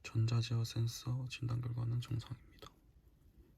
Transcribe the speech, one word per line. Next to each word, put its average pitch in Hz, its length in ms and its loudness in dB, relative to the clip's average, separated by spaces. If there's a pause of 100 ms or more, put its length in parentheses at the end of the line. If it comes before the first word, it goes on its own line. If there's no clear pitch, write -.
(120)
전자제어 113 540 4
센서 123 640 -2
진단 120 320 -2
결과는 120 400 0
정상입니다. - 680 -6 (880)